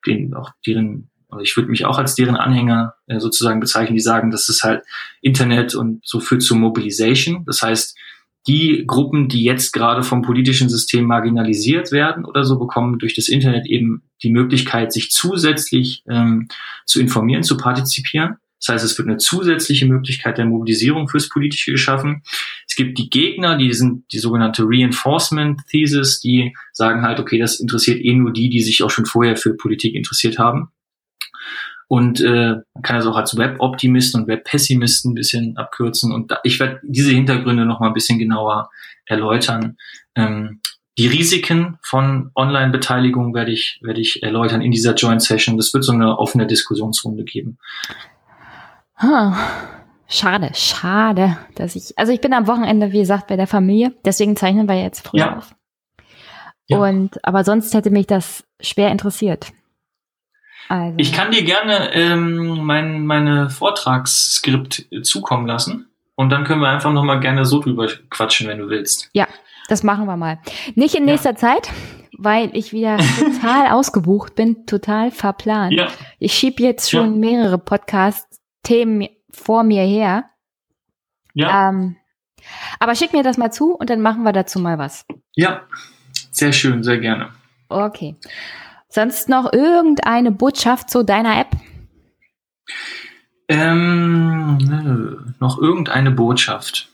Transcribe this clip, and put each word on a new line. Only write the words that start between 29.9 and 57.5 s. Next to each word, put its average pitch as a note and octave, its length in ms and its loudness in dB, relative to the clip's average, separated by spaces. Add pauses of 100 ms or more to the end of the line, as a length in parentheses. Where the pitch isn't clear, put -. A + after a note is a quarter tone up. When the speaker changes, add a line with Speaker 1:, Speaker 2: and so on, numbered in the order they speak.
Speaker 1:
interessiert - 420 -2
haben. A#2+ 320 0 (1160)
Und, B2 340 2
äh, A#2 360 2 (180)
man - 80 -16
kann A#2+ 140 -2
das A2+ 100 0
auch A2+ 100 0
als A2 180 -4
Web-Optimisten B2+ 840 0
und A2 60 -4
Web-Pessimisten A#2+ 840 0
ein A#2+ 40 -2
bisschen A2+ 420 -4
abkürzen. A2+ 560 -4
Und A2 160 -6
da, - 140 -4
ich B2+ 160 0
werd C3 240 -2
diese C#3 280 2
Hintergründe B2 540 2
noch A#2 140 0
mal A2+ 80 0
ein A2 60 0
bisschen A2+ 260 0
genauer G#2+ 500 -2 (380)
erläutern. A2+ 680 -2 (400)
Ähm, G#2+ 460 -2 (380)
die A#2+ 80 4
Risiken E3+ 760 0
von C3+ 540 0
Online-Beteiligung B2+ 1000 0
werde A#2 200 -2
ich, - 280 -6
werde A2+ 200 -6
ich - 200 -4
erläutern A2+ 400 0
in A#2+ 100 0
dieser A2+ 220 2
Joint A2+ 300 2
Session. A2+ 340 0
Das A2 160 -2
wird C3+ 100 2
so B2+ 100 2
eine A2+ 260 2
offene G#2+ 260 2
Diskussionsrunde A2 800 -4
geben. A2+ 340 -10 (1400)
Speaker 2:
Hm. A3 360 2 (720)
Schade, F#3 460 -2
schade, F#3+ 840 0 (180)
dass F3 200 -8
ich, - 220 -14
also A3 140 2
ich B3 100 2
bin C4 120 2
am A#3 140 2
Wochenende, G#3+ 440 2
wie G3+ 80 2
gesagt, G3 280 0
bei F#3+ 100 -2
der F#3+ 100 0
Familie, G#3 460 2 (100)
deswegen G#3 320 2
zeichnen G3+ 320 2
wir G3 140 2
jetzt - 260 -8
früher D#3 140 0
Speaker 1:
Ja. - 160 -2
Speaker 2:
auf. - 180 -20 (1120)
Speaker 1:
Ja. G#3 120 2
Speaker 2:
Und, G3 460 0
aber F#3+ 180 2
sonst G#3+ 300 0